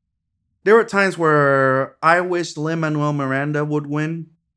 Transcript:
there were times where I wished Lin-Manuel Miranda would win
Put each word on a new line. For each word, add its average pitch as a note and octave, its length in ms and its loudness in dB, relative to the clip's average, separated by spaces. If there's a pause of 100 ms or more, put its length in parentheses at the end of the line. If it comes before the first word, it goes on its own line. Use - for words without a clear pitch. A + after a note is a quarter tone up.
(640)
there G3+ 120 4
were A3+ 100 4
times G3 320 -2
where C#3 840 2
I E3+ 200 4
wished F3 360 -4
Lin-Manuel D3+ 540 -2
Miranda D3 540 -2
would D3 220 -4
win D#3 400 -6 (300)